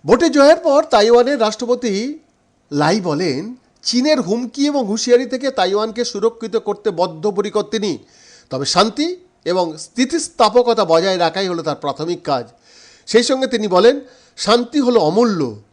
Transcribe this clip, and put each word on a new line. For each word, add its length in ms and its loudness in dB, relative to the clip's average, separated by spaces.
ভোটে 240 2
জয়ের 380 4
পর 120 4
তাইওয়ানের 520 4
রাষ্ট্রপতি 480 -2
লাই 260 0
বলেন, 320 -4
চীনের 420 0
হুমকি 440 -4
এবং 180 -2
হুঁশিয়ারি 440 2
থেকে 140 -6
তাইওয়ানকে 520 -2
সুরক্ষিত 440 -6
করতে 220 -4
বদ্ধপরিকর 760 -4
তিনি, 180 -4
তবে 140 -6
শান্তি 420 0
এবং 200 0
স্থিতিস্থাপকতা 1040 0
বজায় 320 2
রাখাই 280 -2
হলো 120 -4
তার 200 -6
প্রাথমিক 360 -6
কাজ। 160 -2
সেই 220 4
সঙ্গে 180 0
তিনি 280 -2
বলেন, 200 6
শান্তি 480 0
হলো 140 4
অমূল্য 320 2